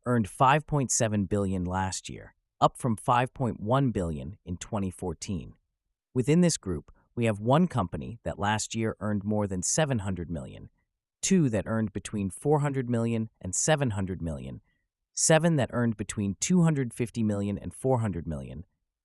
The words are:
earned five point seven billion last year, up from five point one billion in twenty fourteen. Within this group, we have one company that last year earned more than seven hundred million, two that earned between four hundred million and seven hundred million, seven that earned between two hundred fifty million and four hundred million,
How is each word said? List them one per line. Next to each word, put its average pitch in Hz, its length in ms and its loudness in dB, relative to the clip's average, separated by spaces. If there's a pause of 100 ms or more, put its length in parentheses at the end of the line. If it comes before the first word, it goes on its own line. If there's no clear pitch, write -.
earned 120 240 2
five 143 380 4
point 139 240 0
seven 104 340 2
billion 95 400 0
last 92 420 -2
year, - 280 -14 (260)
up - 160 4
from 117 180 0
five 127 380 2
point 120 260 -2
one 127 300 2
billion 82 560 -4
in 87 120 -6
twenty 98 340 -4
fourteen. 87 600 -8 (600)
Within 139 280 4
this 170 160 4
group, - 340 -6 (240)
we 120 100 0
have 104 160 0
one 143 260 4
company 90 560 -4
that - 160 -6
last 107 340 -2
year 110 280 -2
earned 101 240 -2
more 107 200 0
than 95 160 -4
seven 135 380 0
hundred 90 300 -6
million, - 400 -10 (520)
two 170 280 4
that 101 180 0
earned 110 240 0
between 101 380 -4
four 147 300 2
hundred 135 300 -2
million 113 400 0 (120)
and 92 120 -8
seven 143 360 2
hundred 92 320 -4
million, 67 400 -8 (520)
seven 160 440 4
that - 160 2
earned 120 240 0
between 101 420 -4
two 180 240 4
hundred 139 300 2
fifty 117 280 -2
million 101 360 0
and - 160 -10
four 131 260 2
hundred 87 260 -2
million, 73 380 -8 (420)